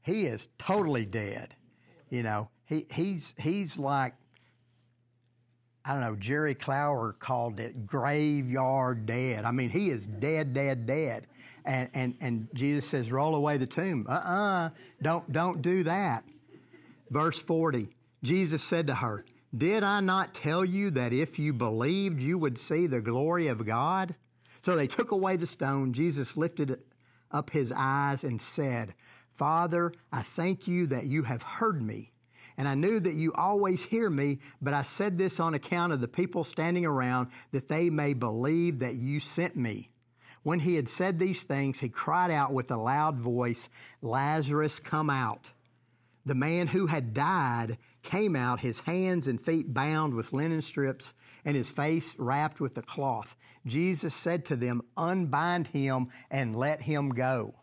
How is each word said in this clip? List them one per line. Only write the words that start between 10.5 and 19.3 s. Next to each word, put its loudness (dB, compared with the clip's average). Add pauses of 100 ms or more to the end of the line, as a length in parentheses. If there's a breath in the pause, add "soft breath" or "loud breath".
dead, 0
dead. -2 (380 loud breath)
And, 0
and, 0
and -2
Jesus 0
says, -2
"Roll 2
away 2
the 0
tomb." -2
Uh-uh, 0 (320 loud breath)
don't, -2
don't 0
do 2
that. 0 (840 loud breath)
Verse 2
forty, 0 (340)
Jesus 2
said 2
to 0
her, -4 (300 soft breath)